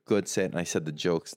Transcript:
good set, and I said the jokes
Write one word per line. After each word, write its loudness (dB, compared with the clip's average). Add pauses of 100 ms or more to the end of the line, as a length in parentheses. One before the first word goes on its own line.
good 2
set, 0
and -4
I 0
said -2
the -4
jokes 0